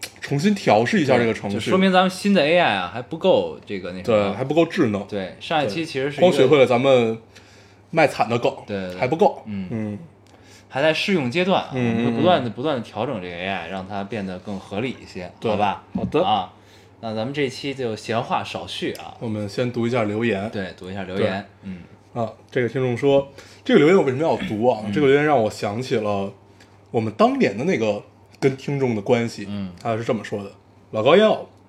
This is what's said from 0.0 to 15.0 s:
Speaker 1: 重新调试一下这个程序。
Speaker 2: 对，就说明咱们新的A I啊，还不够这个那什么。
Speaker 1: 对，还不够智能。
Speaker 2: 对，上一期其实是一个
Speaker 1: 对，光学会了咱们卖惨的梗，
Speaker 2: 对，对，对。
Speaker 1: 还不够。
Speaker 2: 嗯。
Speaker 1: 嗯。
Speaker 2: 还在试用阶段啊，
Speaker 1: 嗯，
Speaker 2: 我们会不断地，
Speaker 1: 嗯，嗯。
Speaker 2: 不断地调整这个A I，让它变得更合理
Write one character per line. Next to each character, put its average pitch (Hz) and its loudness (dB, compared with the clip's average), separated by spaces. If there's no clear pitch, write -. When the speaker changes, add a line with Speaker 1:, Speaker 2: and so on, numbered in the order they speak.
Speaker 1:
重 143 -2
新 202 2
调 117 4
试 202 2
一 156 2
下 127 4
这 117 2
个 110 0
程 101 -6
序。 104 -2
Speaker 2:
对， - -4
就 - -6
说 180 2
明 190 4
咱 185 6
们 190 4
新 202 0
的 160 4
A 170 4
I 131 2
啊， 87 -4
还 117 -8
不 165 -10
够 98 2
这 101 -8
个 90 -8
那 92 -10
什 120 -2
么。 104 4
Speaker 1:
对， - -6
还 104 -6
不 139 -4
够 165 6
智 160 0
能。 101 -4
Speaker 2:
对， 95 -8
上 156 -2
一 123 -2
期 160 -6
其 139 -6
实 139 -2
是 143 -12
一 - -2
个 - 6
Speaker 1:
对， 180 8
光 - 0
学 - 4
会 143 6
了 131 10
咱 120 2
们 120 4
卖 165 4
惨 127 0
的 117 0
梗， - 2
Speaker 2:
对， 104 -6
对， 92 -6
对。 90 -10
Speaker 1:
还 127 0
不 143 0
够。 185 2
Speaker 2:
嗯。 98 -8
Speaker 1:
嗯。 107 -6
Speaker 2:
还 127 -4
在 156 2
试 180 -2
用 139 0
阶 170 0
段 185 2
啊， - -10
Speaker 1:
嗯， 123 0
Speaker 2:
我 113 0
们 120 2
会 117 2
不 139 0
断 165 4
地， 123 -4
Speaker 1:
嗯， - -
嗯。 104 -6
Speaker 2:
不 113 -10
断 147 -2
地 117 -4
调 107 -6
整 127 -6
这 90 -10
个 87 -12
A 87 -6
I， 92 -6
让 92 -8
它 98 -8
变 101 -8
得 92 -8
更 98 -10
合 98 -8
理 123 -6